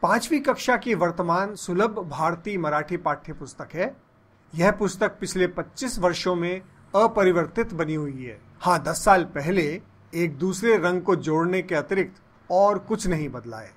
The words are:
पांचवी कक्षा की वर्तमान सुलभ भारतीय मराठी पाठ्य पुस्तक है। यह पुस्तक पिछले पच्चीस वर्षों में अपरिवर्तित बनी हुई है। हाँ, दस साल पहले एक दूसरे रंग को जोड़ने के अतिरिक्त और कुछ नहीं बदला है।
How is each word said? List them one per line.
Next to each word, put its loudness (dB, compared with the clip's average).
पांचवी 2
कक्षा 0
की 0
वर्तमान 0
सुलभ -2
भारतीय -4
मराठी -2
पाठ्य -4
पुस्तक -14
है। -4
यह 4
पुस्तक -2
पिछले 0
पच्चीस -6
वर्षों 0
में -4
अपरिवर्तित 2
बनी -2
हुई -6
है। -14
हाँ, 2
दस -4
साल 8
पहले -2
एक -2
दूसरे 2
रंग 2
को 2
जोड़ने 0
के -4
अतिरिक्त -2
और 4
कुछ -4
नहीं -2
बदला -12
है। -16